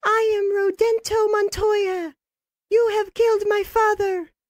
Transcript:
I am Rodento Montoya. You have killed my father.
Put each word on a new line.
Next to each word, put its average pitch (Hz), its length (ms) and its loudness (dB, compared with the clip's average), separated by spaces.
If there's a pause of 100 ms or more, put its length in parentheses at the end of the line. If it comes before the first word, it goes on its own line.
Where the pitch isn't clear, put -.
I 440 320 2
am 403 160 -2
Rodento 427 760 0
Montoya. 403 840 -2 (560)
You 453 180 2 (100)
have 403 160 -4
killed 440 320 2
my 415 160 0
father. 403 680 0 (200)